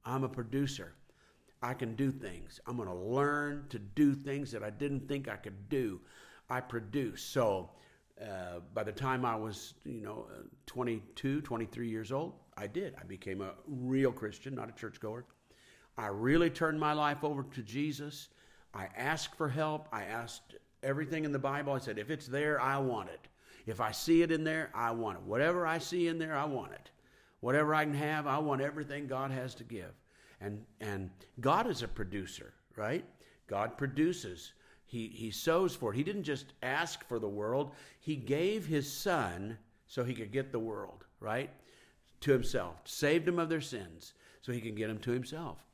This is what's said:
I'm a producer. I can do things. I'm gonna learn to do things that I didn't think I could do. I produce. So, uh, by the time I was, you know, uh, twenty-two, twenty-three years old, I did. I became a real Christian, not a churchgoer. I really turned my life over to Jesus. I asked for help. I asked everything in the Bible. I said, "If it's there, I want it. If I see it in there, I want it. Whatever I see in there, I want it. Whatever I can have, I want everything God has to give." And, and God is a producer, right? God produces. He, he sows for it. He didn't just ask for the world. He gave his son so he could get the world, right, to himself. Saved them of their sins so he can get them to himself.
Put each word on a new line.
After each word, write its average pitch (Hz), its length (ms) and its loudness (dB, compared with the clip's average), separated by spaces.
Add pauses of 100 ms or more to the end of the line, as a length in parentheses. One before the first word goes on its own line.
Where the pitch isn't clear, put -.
I'm 131 180 0
a 131 60 0
producer. 127 640 -2 (680)
I 123 120 0
can 113 220 -2
do 135 160 4
things. 95 560 -8
I'm 120 100 -4
gonna 92 180 -4
learn 143 720 0
to 117 100 -6
do 139 340 6
things 139 380 -4
that 104 120 -6
I 107 60 -4
didn't 139 380 -2
think 139 200 -2
I 104 100 -4
could 101 300 -12
do. 120 320 2 (500)
I 127 120 0
produce. 113 640 -2
So, 98 480 2 (500)
uh, 92 380 -8 (140)
by 110 100 0
the 104 80 -4
time 127 340 0
I 117 100 2
was, 110 380 -6 (100)
you 117 180 -6
know, 104 300 -8
uh, - 120 -14 (240)
twenty-two, 123 760 -2
twenty-three 117 480 -2
years 110 220 -4
old, 160 280 -4 (160)
I 101 120 -6
did. 165 340 -4
I - 20 -14
became 95 380 -6
a 95 140 -6 (100)
real 131 460 4
Christian, 110 420 -6
not 113 160 -6
a 117 40 -16
churchgoer. 113 520 -8 (720)
I 110 100 -2
really 135 420 6
turned 156 300 2
my 151 140 2
life 147 300 2
over 143 200 0
to 131 200 -8
Jesus. 143 680 -4 (440)
I 98 120 -6 (100)
asked 143 400 -2
for 156 140 0
help. 151 420 0
I 107 120 -4
asked 113 520 -8 (280)
everything 151 420 0
in 147 60 0
the 139 80 0
Bible. 139 340 0
I 131 60 2
said, 110 180 -4
"If 107 140 -4
it's 147 160 -4
there, 143 340 2
I 135 160 4
want 117 320 0
it. - 180 -14 (380)
If 110 160 -4
I 110 100 2
see 165 300 8
it 165 100 6
in 156 120 4
there, 160 320 0
I 117 160 2
want 110 260 0
it. 90 60 -10
Whatever 151 420 4
I 165 140 2
see 170 280 2
in 165 120 0
there, 160 160 0
I 143 100 2
want 135 280 -2
it. - 180 -18 (480)
Whatever 151 340 6
I 156 120 6
can 147 100 2
have, 151 320 2
I 139 100 2
want 143 240 2
everything 143 460 -2
God 131 240 -2
has 131 240 -4
to 117 80 -14
give." 110 300 -8 (480)
And, 104 240 -6 (160)
and 98 280 -2 (300)
God 165 280 4
is 180 140 -2
a 113 60 -2
producer, 95 680 -4 (220)
right? 117 300 -2 (420)
God 107 300 0
produces. 139 760 0 (320)
He, 113 220 -6
he 110 240 -6
sows 170 440 4
for 110 180 0
it. 117 40 0
He 143 60 2
didn't 202 200 -2
just 143 380 -4
ask 143 460 0
for 117 120 -2
the 107 80 -2
world. 113 440 0 (280)
He 156 160 -2
gave 160 500 2
his 147 260 0
son 110 640 0 (300)
so - 160 -2
he 123 100 0
could 107 180 -6
get 135 200 0
the 123 80 0
world, 101 460 -6 (140)
right, 120 300 -2 (720)
to 143 100 6
himself. 107 540 4
Saved 156 400 4
them 175 140 4
of 165 100 2
their 160 120 2
sins 90 520 -8 (280)
so 127 100 -6
he 120 100 -2
can 110 140 -6
get 107 120 0
them 110 120 -2
to 120 120 -2
himself. 127 640 -4